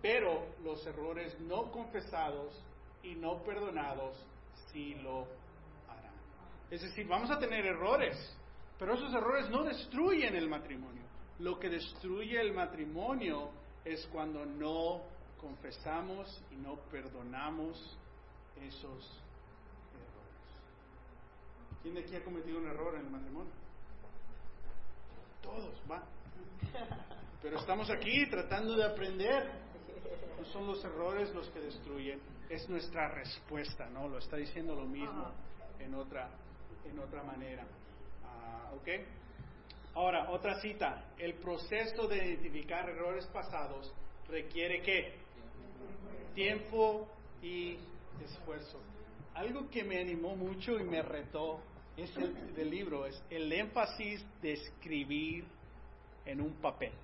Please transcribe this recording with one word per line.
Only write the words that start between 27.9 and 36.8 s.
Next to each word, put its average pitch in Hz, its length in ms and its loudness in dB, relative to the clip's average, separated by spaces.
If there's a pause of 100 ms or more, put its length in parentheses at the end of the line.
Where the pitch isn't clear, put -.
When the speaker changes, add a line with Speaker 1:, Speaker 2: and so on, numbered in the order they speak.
Speaker 1:
tratando 214 460 4
de 214 100 10
aprender. 196 840 4 (680)
No 165 80 -4
son 202 220 -2
los 196 160 0
errores 180 500 2
los 170 160 -4
que 160 100 -6
destruyen, 139 600 -4 (280)
es 165 200 -2
nuestra 165 400 2
respuesta, 143 800 -4
¿no? 135 180 -2
Lo 135 100 0
está 151 200 0
diciendo 156 380 0
lo 135 100 2
mismo 143 360 0
Speaker 2:
Ajá. 175 120 -2 (460)
Speaker 1:
en 135 140 -2
otra, 135 360 -4 (560)